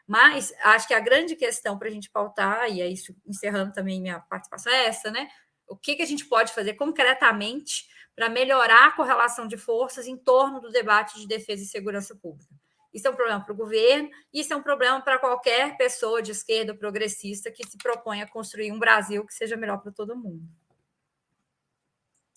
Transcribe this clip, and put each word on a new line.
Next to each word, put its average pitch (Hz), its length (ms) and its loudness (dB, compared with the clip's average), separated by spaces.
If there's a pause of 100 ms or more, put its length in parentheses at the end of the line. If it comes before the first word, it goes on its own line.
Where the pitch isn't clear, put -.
mas 254 480 6 (120)
acho 220 240 6
que 254 60 2
a 226 40 4
grande 285 380 2
questão 226 420 -4
pra 214 100 -8
gente 214 220 -12
pautar, 208 580 -2
e 190 120 -4
é 175 80 -2
isso, 185 260 -10 (100)
encerrando 202 480 -4
também 190 300 -6
minha 180 160 -8
participação, - 540 -8
é 254 140 4
essa, 220 260 -4
né? 262 160 -6 (400)
O 196 80 -16
que - 180 -4
que 294 80 -4
a 320 40 -2
gente 285 180 -6
pode 226 280 2
fazer 208 220 -4
concretamente 254 1120 0 (320)
pra 226 120 0
melhorar 247 600 8
a - 80 0
correlação 240 500 2
de 214 100 -10
forças 240 520 -4
em 262 80 -10
torno 262 440 4
do 233 120 -16
debate 214 480 2
de 208 80 -14
defesa 214 340 -6
e 202 40 -12
segurança 202 500 -8
pública? 156 360 -18 (420)
Isso 214 120 -2
é 269 40 2
um 254 40 -2
problema 226 300 -2
pro 208 100 -10
governo, 226 540 2 (240)
isso 302 220 -4
é - 20 -2
um 285 60 -6
problema 262 400 2
pra 262 160 2
qualquer 254 580 0
pessoa 233 460 0
de 208 80 -10
esquerda 214 440 -4
progressista 208 760 -8
que 220 180 -14
se - 80 -20
proponha 226 480 -4
a 202 40 -14
construir 214 440 -10
um 220 60 -10
Brasil 208 480 2
que - 80 -18
seja 226 200 -6
melhor 208 280 -6
pra 202 100 -16
todo 214 240 -10
mundo. 190 240 -12 (2000)